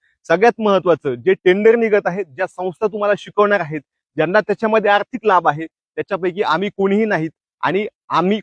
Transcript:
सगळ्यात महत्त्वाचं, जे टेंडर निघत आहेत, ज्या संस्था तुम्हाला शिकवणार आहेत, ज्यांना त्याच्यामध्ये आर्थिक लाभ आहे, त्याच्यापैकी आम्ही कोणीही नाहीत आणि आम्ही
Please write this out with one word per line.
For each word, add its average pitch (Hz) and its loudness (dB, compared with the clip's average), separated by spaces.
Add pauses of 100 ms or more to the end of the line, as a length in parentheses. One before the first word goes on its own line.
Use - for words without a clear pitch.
(280)
सगळ्यात 214 2
महत्त्वाचं, 170 0
जे 131 0
टेंडर 208 4
निघत 214 0
आहेत, 185 -4
ज्या 160 -8
संस्था 180 -6
तुम्हाला 202 -2
शिकवणार 202 0
आहेत, 156 -8 (340)
ज्यांना 175 0
त्याच्यामध्ये 214 0
आर्थिक 202 -2
लाभ 190 2
आहे, 151 -2
त्याच्यापैकी 180 -8
आम्ही 185 -2
कोणीही 196 0
नाहीत 165 -4 (300)
आणि 180 -2 (220)
आम्ही 180 0